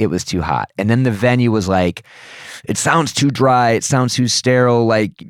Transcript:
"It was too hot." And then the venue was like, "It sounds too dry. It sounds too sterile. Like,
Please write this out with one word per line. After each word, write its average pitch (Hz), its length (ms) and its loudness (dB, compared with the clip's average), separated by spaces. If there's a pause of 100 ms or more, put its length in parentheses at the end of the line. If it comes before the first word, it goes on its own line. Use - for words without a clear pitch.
"It 107 60 2
was 87 160 -4
too 90 180 -4
hot." 69 380 -4
And 101 100 0
then 120 140 2
the 127 80 0
venue 120 400 0
was 107 160 0
like, 90 340 0 (640)
"It - 140 -6
sounds 147 340 0
too 143 160 0
dry. 123 400 2
It 113 140 0
sounds 127 320 -2
too 127 120 0
sterile. 123 600 2
Like, 107 240 0 (180)